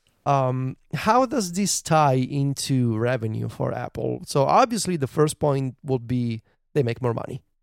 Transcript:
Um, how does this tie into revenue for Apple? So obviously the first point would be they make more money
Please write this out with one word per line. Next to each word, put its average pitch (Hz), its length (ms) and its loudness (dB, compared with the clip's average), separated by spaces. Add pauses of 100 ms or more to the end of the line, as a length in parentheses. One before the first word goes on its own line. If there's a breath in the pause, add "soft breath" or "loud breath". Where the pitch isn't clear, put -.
(260)
Um, 131 520 0 (160)
how 226 320 2
does 220 260 -2
this 190 300 -2
tie 151 320 4
into 131 840 0
revenue 113 520 -2
for 127 240 -4
Apple? 123 520 -6
So 143 180 2
obviously 190 520 2
the 139 120 -2
first 156 320 0
point 135 440 0
would 127 240 -2
be 120 340 -2 (320)
they 147 100 2
make 117 180 -2
more 120 120 0
money - 280 -8 (220)